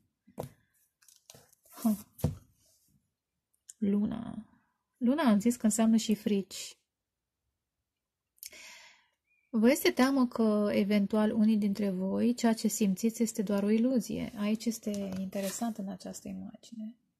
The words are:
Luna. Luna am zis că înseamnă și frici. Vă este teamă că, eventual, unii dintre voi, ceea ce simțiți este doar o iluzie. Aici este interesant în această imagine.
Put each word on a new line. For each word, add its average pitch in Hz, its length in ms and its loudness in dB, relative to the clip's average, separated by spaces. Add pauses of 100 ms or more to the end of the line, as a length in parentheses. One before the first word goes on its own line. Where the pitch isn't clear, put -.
(3750)
Luna. - 680 -2 (500)
Luna 269 260 2
am 214 180 4
zis 240 160 2
că - 80 -2
înseamnă 226 320 4
și 220 180 0
frici. - 640 -4 (2750)
Vă 226 200 4
este 330 200 2
teamă 262 360 4
că, 214 460 2
eventual, 208 600 2
unii 220 240 4
dintre 202 340 0
voi, 196 440 0
ceea 226 200 2
ce 226 140 -2
simțiți 214 540 0
este 220 200 -2
doar 196 200 -2
o 202 80 2
iluzie. 226 680 0
Aici 214 280 -2
este 202 540 -4
interesant 196 600 -6
în 196 100 -8
această 190 400 -12
imagine. 214 680 -14 (260)